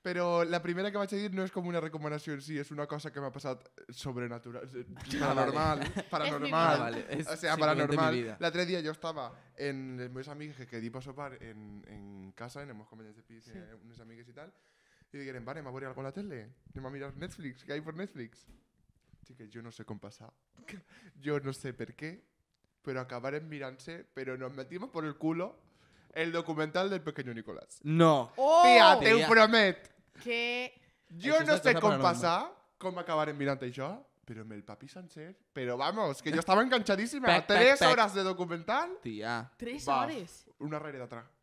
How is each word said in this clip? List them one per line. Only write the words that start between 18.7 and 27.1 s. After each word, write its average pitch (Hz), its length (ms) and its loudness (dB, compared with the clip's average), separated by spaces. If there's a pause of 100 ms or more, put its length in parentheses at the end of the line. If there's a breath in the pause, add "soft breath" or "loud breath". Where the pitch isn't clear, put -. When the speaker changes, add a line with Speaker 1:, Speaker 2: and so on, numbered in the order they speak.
Speaker 1:
Xiques, 120 300 -20
jo 117 80 -14
no 117 100 -16
sé 113 140 -16
com 107 140 -12
passar, 110 340 -20 (240)
<laughs> - 640 -20
jo 143 180 -2
no 135 140 -6
sé 131 200 -10
per 113 220 -10
què, 160 220 -12 (680)
però 131 160 -6
acabarem 131 480 -8
mirant-se, 143 540 -14 (100)
però 131 240 -8
nos 127 160 -10
metimos 160 360 -12
por 160 160 -6
el 147 120 -6
culo 160 420 -4 (540 soft breath)
el 165 180 -2
documental 165 580 -2
del 185 120 -4
pequeño 143 320 -8